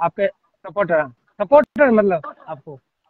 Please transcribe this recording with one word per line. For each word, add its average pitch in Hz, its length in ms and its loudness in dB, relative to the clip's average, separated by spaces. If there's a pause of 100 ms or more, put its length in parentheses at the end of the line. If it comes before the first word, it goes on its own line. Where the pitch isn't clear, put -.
आपके 190 260 -2
सपोर्टर, 170 800 -4
सपोर्टर 277 840 0
मतलब 202 440 0 (140)
आपको 147 320 -18 (280)